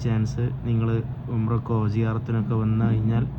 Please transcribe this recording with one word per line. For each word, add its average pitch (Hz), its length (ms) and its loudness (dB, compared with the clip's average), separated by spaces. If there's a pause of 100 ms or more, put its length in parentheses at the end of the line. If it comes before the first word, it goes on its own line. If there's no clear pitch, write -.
ചാൻസ് 113 380 0 (240)
നിങ്ങൾ 113 340 0 (340)
ഉംറക്കോ 110 600 0
സിയാറത്തിനൊക്കെ 113 680 0
വന്നു 110 220 2
കഴിഞ്ഞാൽ 113 420 2 (120)